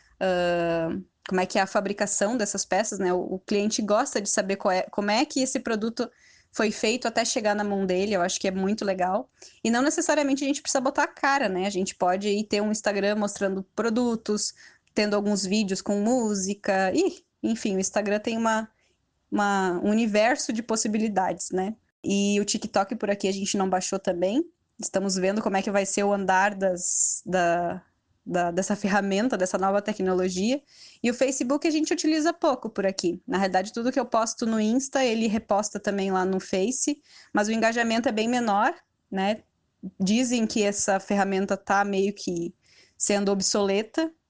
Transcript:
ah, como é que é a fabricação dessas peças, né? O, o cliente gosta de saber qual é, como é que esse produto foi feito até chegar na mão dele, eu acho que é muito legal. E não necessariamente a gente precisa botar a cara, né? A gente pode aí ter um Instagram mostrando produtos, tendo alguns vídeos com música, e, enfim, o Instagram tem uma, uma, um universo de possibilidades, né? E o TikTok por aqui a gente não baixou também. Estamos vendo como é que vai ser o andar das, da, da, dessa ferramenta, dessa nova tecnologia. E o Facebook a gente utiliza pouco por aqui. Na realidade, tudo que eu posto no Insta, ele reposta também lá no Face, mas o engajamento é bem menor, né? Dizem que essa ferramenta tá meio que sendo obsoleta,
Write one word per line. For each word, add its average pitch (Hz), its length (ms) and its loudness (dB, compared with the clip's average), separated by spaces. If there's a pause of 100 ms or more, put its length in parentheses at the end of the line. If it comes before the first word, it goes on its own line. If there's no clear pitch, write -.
(200)
ah, 175 680 0 (360)
como 185 140 0
é 185 60 2
que 190 120 -2
é 196 40 6
a 190 60 0
fabricação 202 680 -2
dessas 208 300 -2
peças, 208 340 0
né? 180 140 2
O, 180 220 -2
o 185 40 -6
cliente 208 420 0
gosta 214 400 0
de 196 80 -6
saber 190 280 0
qual 196 160 2
é, 185 80 2 (100)
como 202 180 -2
é 220 140 2
que 311 180 -4
esse 262 200 0
produto 226 500 -4 (400)
foi 214 180 2
feito 226 380 0
até 226 180 0
chegar 208 300 0
na 208 80 -2
mão 202 200 0
dele, 190 300 0
eu 185 80 2
acho 175 180 -2
que - 80 -2
é 190 40 0
muito 190 340 0
legal. 190 420 0 (360)
E 226 80 2
não 240 100 2
necessariamente 294 640 2
a 277 40 0
gente 285 140 -2
precisa - 180 -2
botar 269 240 0
a 302 40 2
cara, 277 420 0
né? 185 160 0
A 202 40 0
gente 190 260 -2
pode 190 320 0
aí 208 160 2
ter 208 180 0
um 214 100 0
Instagram 202 440 0
mostrando 202 480 -2 (120)
produtos, 226 800 0 (400)
tendo 208 220 2
alguns 202 280 0
vídeos 196 380 0
com 202 200 -2
música, 202 920 0
e, 349 300 0 (180)
enfim, 220 360 -2
o - 20 0
Instagram 202 400 -2
tem 226 180 -4
uma, 220 320 0 (640)
uma, 196 520 2
um 202 60 2
universo 220 640 2
de 220 80 -4
possibilidades, 208 920 -2
né? 190 240 -2 (280)
E 202 360 2
o 202 60 0
TikTok 208 520 -2
por 208 120 -2
aqui 202 180 0
a 190 60 0
gente 196 240 -4
não 190 100 2
baixou 185 300 0
também. 190 460 0 (360)
Estamos 196 360 -2
vendo 190 260 0
como 196 160 0
é 196 40 0
que 208 100 -4
vai 196 140 2
ser 202 180 -2
o 202 100 2
andar 196 400 2
das, 190 720 -2
da, 175 560 0 (420)
da, 175 280 -2
dessa 190 240 -2
ferramenta, 202 640 0
dessa 185 200 0
nova 196 240 2
tecnologia. 190 800 0 (400)
E 233 100 2
o - 20 0
Facebook 269 540 0
a 320 40 2
gente 311 200 0
utiliza 311 400 2
pouco 302 380 0
por 196 160 -2
aqui. 190 420 -2
Na 180 100 0
realidade, 190 360 0
tudo 233 180 -2
que 262 80 -2
eu 240 60 0
posto 233 400 0
no 220 120 0
Insta, 247 460 0
ele 226 240 2
reposta 214 540 0
também 196 300 -2
lá 185 120 2
no 190 160 0
Face, 220 640 -2 (320)
mas 208 160 2
o - 20 0
engajamento 226 560 0
é 254 40 2
bem 220 160 0
menor, 240 460 2 (380)
né? 196 320 -2 (560)
Dizem 226 480 2
que 214 160 0
essa 202 380 0
ferramenta 196 560 0
tá 196 260 2
meio 196 300 0
que 175 420 -6 (420)
sendo 202 360 0
obsoleta, 208 760 0 (200)